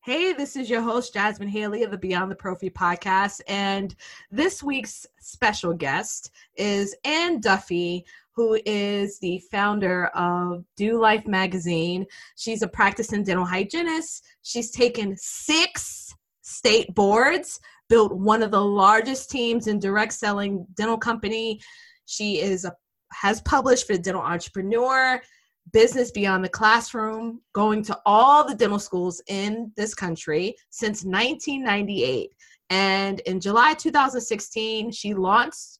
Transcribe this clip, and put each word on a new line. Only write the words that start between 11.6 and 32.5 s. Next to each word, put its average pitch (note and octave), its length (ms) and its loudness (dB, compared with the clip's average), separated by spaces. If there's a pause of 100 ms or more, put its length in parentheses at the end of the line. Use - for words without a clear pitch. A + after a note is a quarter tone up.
She's A3+ 240 -6
a G#3 80 -2
practicing G#3 560 0
dental F#3 220 0
hygienist. D#4+ 800 -4 (160)
She's A#3+ 280 -6
taken A3+ 460 0
six - 1000 -4 (280)
state G#3+ 520 0
boards, A#3 640 2 (300)
built G#3+ 240 6
one G#3+ 300 2
of G#3 80 -2
the G#3 120 4
largest G#3 680 4
teams A#3 360 0
in G#3 120 0
direct G#3 340 0
selling G3+ 600 -4
dental A3 240 -2
company. A3 600 -4 (460)
She G#3 340 -4
is F#3 280 -2
a, F3 80 -8 (380)
has G#3+ 300 0
published B3+ 440 2
for G#3 100 0
Dental F3+ 260 -4
Entrepreneur, A#3 1000 0 (500)
Business A#3+ 380 4
Beyond F#3+ 320 0
the F#3 60 -4
Classroom, A3 920 0 (120)
going G#3+ 320 2
to G#3+ 200 -4
all C4 400 8
the C#4 120 -4
dental G3+ 220 2
schools F3+ 500 -4
in G#3 480 -4
this G#3+ 180 -4
country E3+ 600 -4 (140)
since G#3 340 -6
nineteen B3+ 580 -2
ninety-eight. G3 680 -2 (400)